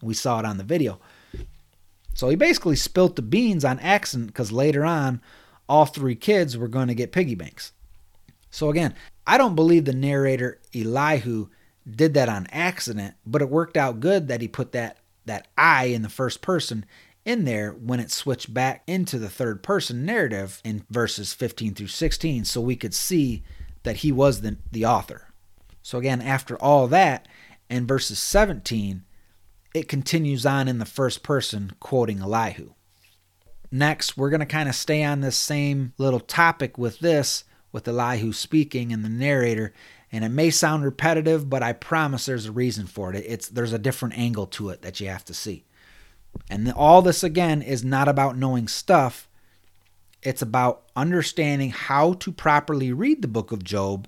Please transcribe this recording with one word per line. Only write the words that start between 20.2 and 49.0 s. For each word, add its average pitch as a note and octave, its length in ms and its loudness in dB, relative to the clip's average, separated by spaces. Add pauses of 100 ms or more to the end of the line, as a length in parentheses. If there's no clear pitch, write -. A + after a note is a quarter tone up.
in G#2+ 260 -8
verses A2 440 -2
fifteen A2+ 420 -6
through G#2 120 -10
sixteen, C#3 580 -2
so - 160 -4
we B2 140 -2
could G2+ 180 -8
see C#3 500 -2 (400)
that A2 140 -4
he D#3 140 0
was C3 300 4
the, G#2+ 160 -4 (140)
the A2+ 140 -2
author. A2 420 0 (560)
So - 140 -8
again, B2 240 -2
after C3 400 -4
all C#3 260 6
that, D3+ 400 4 (420)
in B2 160 -2
verses B2 320 0
seventeen, A2 840 0 (720)
it D#3+ 120 -4
continues C#3+ 600 0
on C3+ 200 2
in B2 120 -2
the A2 60 -4
first - 360 -2
person, G#2+ 580 -2
quoting A2 400 0
Elihu. G2 540 -4 (1000)
Next, D3 460 0
we're C#3 140 0
gonna D3+ 160 0
kinda D3 260 -2
stay D3+ 300 0
on D3 180 0
this C3+ 160 0
same C#3+ 600 -2
little C3 220 2
topic E3 580 0
with A#2 220 -4
this, D#3 440 0 (280)
with - 160 -10
Elihu A#2+ 460 -2
speaking C3+ 580 -2
and A2 140 -4
the A2 40 -4
narrator, A#2+ 640 0 (380)
and A2 140 -4
it A2 40 -2
may D3+ 200 2
sound D#3 340 2
repetitive, D#3 680 0
but C3 100 0
I A#2+ 120 0
promise D3 520 -2
there's A#2 220 -6
a A2 40 -10
reason G#2+ 360 -2
for F#2 260 -6
it. G2 140 -6
It's, A2+ 200 -8
there's A#2 260 -4
a A#2 40 -2
different A2+ 400 -4
angle A#2 300 -2
to G2+ 220 -8
it F2 120 -12
that F2+ 180 -12
you G2 80 -8
have F#2 180 -10
to F2 100 -14
see. F#2 300 -10 (840)
And G2+ 160 -4
th-, B2 100 -2
all E3 280 10
this, F3+ 200 2
again, D#3+ 380 0
is B2 220 -4
not C3+ 240 2
about C3+ 280 2
knowing B2+ 320 0
stuff. - 640 2 (920)